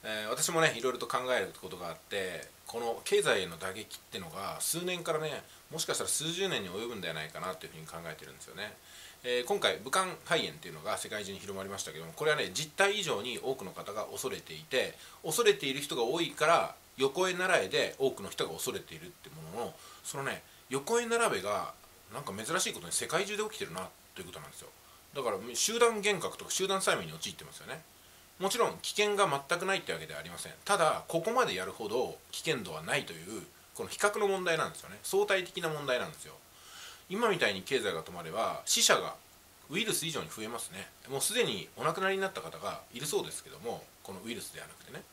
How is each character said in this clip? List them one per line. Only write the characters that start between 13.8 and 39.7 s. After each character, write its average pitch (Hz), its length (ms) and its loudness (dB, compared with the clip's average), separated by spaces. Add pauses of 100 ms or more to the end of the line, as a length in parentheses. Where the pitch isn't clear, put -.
が 104 140 -4
恐 98 240 -4
れ 95 80 -4
て 82 160 -10
い 78 60 -10
て、 95 340 0 (300)
恐 160 200 2
れ 208 120 8
て 156 100 -4
い 135 80 2
る 143 80 -2
人 160 140 -4
が 123 80 4
多 151 180 2
い 156 80 2
か - 160 2
ら、 156 300 6 (220)
横 156 300 4
へ 185 60 2
習 180 240 4
え 95 120 4
で 123 280 2
多 135 140 4
く - 100 -10
の 95 80 -6
人 - 160 -2
が - 80 -6
恐 - 180 -4
れ - 80 -4
て - 140 -14
い 78 60 -14
る 80 80 -14
っ - 20 -12
て - 200 -18
も 160 300 -10
の 233 60 -2
の、 175 80 -8 (300)
そ - 160 -6
の 139 60 -2
ね、 107 180 -4 (260)
横 139 320 2
へ 233 60 -2
並 226 300 4
べ - 40 0
が、 98 320 0 (400)
な 117 60 -6
ん - 40 -8
か - 80 -6
珍 110 280 0
し - 100 2
い - 40 -6
こ 110 60 -8
と 85 60 -10
に 165 80 -4
世 - 140 0
界 180 180 2
中 208 100 -4
で 208 80 0
起 214 60 -2
き - 80 -10
て - 80 -4
る 80 80 -10
な - 160 -6 (240)
と - 80 -12
い - 20 -8
う - 20 -8
こ 87 60 -12
と 82 80 -10
な 73 60 -14
ん 73 60 -14
で - 60 -16
す - 40 -14
よ。 - 80 -16 (460)
だ 139 80 -2
か 113 80 2
ら、 98 60 0 (180)
集 226 240 2
団 233 160 6
幻 202 260 2
覚 - 160 -4
と - 80 -10
か - 60 -6
集 185 160 2
団 190 120 2
催 185 180 4
眠 90 100 -4
に 78 60 -10
陥 - 180 -6
っ - 20 -10
て - 100 -12
ま 76 100 -14
す - 40 -14
よ - 100 -14
ね。 139 140 -8 (560)
も 190 120 2
ち 233 100 0
ろ 202 80 6
ん、 87 160 -2
危 - 80 -2
険 208 240 4
が 196 120 6 (220)
全 175 100 2
く 180 60 -2
な 190 80 2
い 180 60 2
っ - 20 -8
て - 120 -4
わ 160 60 -2
け - 60 -8
で - 80 -10
は 147 60 -6
あ - 40 -8
り 85 60 -10
ま - 80 -12
せ - 100 -8
ん。 82 60 -12 (120)
た 202 120 6
だ、 156 300 6
こ 160 140 2
こ 208 100 0
ま 240 160 6
で 101 80 0
や 92 100 0
る 98 60 -6
ほ 104 180 -4
ど 120 280 0 (140)
危 - 100 -6
険 139 220 0
度 87 80 -6
は 78 120 -6
な 113 140 0
い 113 80 -2
と 85 80 -10
い - 100 -8
う、 98 180 -6 (320)
こ - 100 -4
の 95 60 -6
比 - 80 -8
較 208 220 4
の 208 80 4
問 190 160 2
題 165 160 4
な 127 80 2
ん - 40 -6
で - 60 -14
す - 40 -14
よ - 80 -14
ね。 196 120 -14
相 196 240 4
対 190 180 4
的 180 180 -8
な 165 80 0
問 147 180 -4
題 123 120 4
な 101 60 0
ん - 60 -8
で - 80 -16
す - 60 -14
よ。 - 100 -16 (760)
今 214 200 2
み 185 100 2
た 113 100 6
い 101 60 0
に 92 80 -6
経 135 160 2
済 101 140 0
が 80 100 -2
止 - 80 -10
ま 87 100 -8
れ 80 80 -8
ば、 92 360 0
死 - 180 4
者 165 140 8
が 87 180 -2 (560)